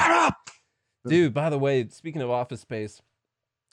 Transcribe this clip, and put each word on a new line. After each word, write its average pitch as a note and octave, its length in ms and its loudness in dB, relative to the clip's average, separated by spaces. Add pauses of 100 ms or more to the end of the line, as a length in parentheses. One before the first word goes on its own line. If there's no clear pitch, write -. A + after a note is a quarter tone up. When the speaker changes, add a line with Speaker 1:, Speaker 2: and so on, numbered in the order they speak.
Speaker 1:
yeah. E4+ 200 4
Speaker 2:
up! - 220 -6 (580)
Speaker 1:
Dude, D#3 260 4
by D3 160 0
the D3 100 -2
way, C3+ 300 0
speaking D#3+ 320 -10
of B2 80 -4
Office B2 320 -4
Space, G#2+ 400 -10 (720)